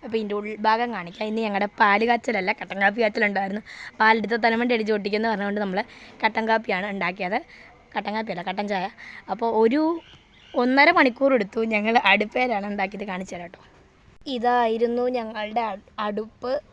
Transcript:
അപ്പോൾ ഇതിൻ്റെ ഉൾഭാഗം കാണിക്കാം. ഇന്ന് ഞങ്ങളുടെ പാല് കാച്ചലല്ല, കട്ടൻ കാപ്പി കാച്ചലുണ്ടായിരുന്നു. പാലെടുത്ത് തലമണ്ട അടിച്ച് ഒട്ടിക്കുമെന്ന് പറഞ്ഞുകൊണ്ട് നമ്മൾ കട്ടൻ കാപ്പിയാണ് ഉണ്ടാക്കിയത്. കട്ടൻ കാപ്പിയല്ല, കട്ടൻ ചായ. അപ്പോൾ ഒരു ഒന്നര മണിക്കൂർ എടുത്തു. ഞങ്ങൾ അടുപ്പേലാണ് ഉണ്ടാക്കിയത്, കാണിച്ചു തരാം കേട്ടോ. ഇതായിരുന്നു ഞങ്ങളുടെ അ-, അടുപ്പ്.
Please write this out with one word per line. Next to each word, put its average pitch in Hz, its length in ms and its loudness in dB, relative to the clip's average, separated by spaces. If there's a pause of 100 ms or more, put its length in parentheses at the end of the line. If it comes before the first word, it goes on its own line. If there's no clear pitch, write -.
അപ്പോൾ 233 160 -6
ഇതിൻ്റെ 208 200 -4
ഉൾഭാഗം 214 580 -2
കാണിക്കാം. 180 340 -8
ഇന്ന് 220 160 -2
ഞങ്ങളുടെ 202 220 0 (120)
പാല് 208 300 6
കാച്ചലല്ല, 220 480 0
കട്ടൻ 185 260 -10
കാപ്പി 202 200 2
കാച്ചലുണ്ടായിരുന്നു. 202 580 -2 (380)
പാലെടുത്ത് 220 440 4
തലമണ്ട 233 340 2
അടിച്ച് 220 180 0
ഒട്ടിക്കുമെന്ന് 208 360 -2
പറഞ്ഞുകൊണ്ട് 202 320 -2
നമ്മൾ 190 160 -2 (440)
കട്ടൻ 220 260 0
കാപ്പിയാണ് 214 440 0
ഉണ്ടാക്കിയത്. 190 440 -4 (560)
കട്ടൻ 208 240 -4
കാപ്പിയല്ല, 190 320 -6
കട്ടൻ 202 240 -4
ചായ. 185 140 -2 (460)
അപ്പോൾ 233 140 -2 (140)
ഒരു 254 200 4 (840)
ഒന്നര 277 260 6 (100)
മണിക്കൂർ 269 380 4
എടുത്തു. 214 240 -2 (120)
ഞങ്ങൾ 214 220 2 (160)
അടുപ്പേലാണ് 214 640 0
ഉണ്ടാക്കിയത്, 196 380 -6
കാണിച്ചു 185 240 -10
തരാം 175 120 -12
കേട്ടോ. - 140 -20 (760)
ഇതായിരുന്നു 240 720 2 (120)
ഞങ്ങളുടെ 220 540 -4
അ-, 202 100 -12 (260)
അടുപ്പ്. 220 440 -6 (200)